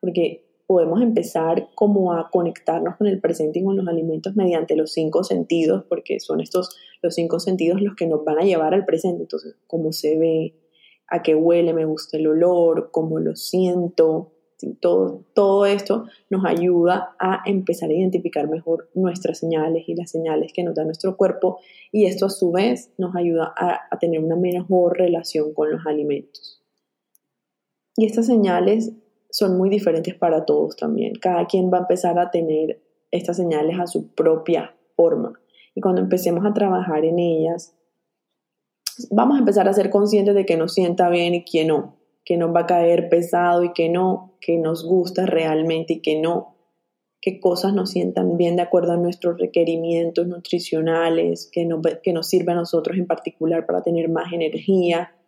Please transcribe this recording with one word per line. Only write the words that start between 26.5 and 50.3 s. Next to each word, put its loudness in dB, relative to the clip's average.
Y 4
estas 0
señales 2
son 0
muy 2
diferentes 0
para 2
todos 0
también. -4
Cada -2
quien 2
va 2
a 0
empezar 0
a 0
tener -2
estas -4
señales -2
a -4
su -6
propia 0
forma. 2
Y -6
cuando 2
empecemos 0
a 0
trabajar 0
en 0
ellas, -2
vamos 4
a 2
empezar 4
a 2
ser 2
conscientes 2
de 2
que 2
nos -2
sienta 2
bien 0
y -4
que -2
no, -2
que -2
nos -2
va 4
a -2
caer 2
pesado 2
y -2
que 0
no, -2
que 0
nos -2
gusta 2
realmente 0
y -8
que 0
no, -2
qué -4
cosas 2
nos -2
sientan 0
bien 2
de 2
acuerdo 2
a 0
nuestros -2
requerimientos 0
nutricionales, -2